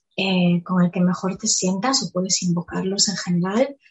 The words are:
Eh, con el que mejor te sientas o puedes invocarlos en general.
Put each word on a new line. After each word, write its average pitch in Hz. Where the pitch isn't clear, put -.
Eh, 180
con 180
el 180
que 180
mejor 180
te 220
sientas 196
o 170
puedes 185
invocarlos 180
en 180
general. 190